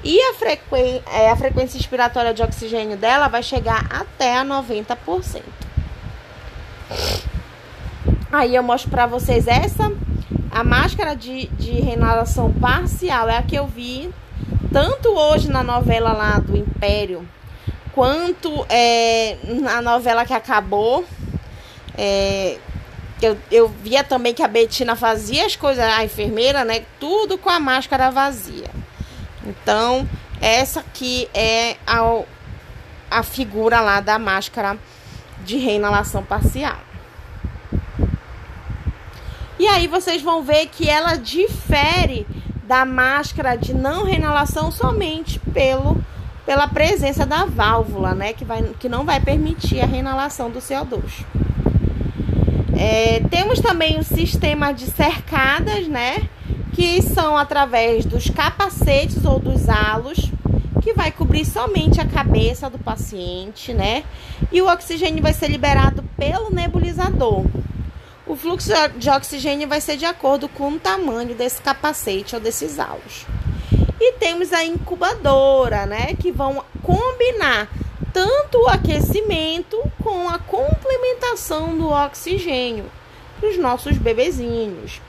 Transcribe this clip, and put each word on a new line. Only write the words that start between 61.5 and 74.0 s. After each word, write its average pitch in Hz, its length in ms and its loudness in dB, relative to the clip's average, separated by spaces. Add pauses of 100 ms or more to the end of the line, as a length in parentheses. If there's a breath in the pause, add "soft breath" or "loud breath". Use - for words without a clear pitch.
a 311 40 0
cabeça 262 640 0
do 233 80 -12
paciente, 196 960 -8
né, 220 300 0 (480 loud breath)
e 359 100 4
o 370 80 4
oxigênio 330 540 0
vai 311 100 4
ser 311 140 -2
liberado 285 560 2 (140)
pelo 381 360 -2
nebulizador. 349 920 0 (840 loud breath)
O 311 80 -4
fluxo 349 360 -4 (260)
de 247 120 0
oxigênio 285 600 0
vai 302 100 0
ser 294 160 -4
de 285 100 -6
acordo 285 440 0
com 285 240 -4
o 320 60 -4
tamanho 269 540 -2
desse 247 280 -4
capacete 254 760 -2
ou 226 60 -6
desses 160 360 -4
halos. - 480 -8 (760 loud breath)
E 494 140 6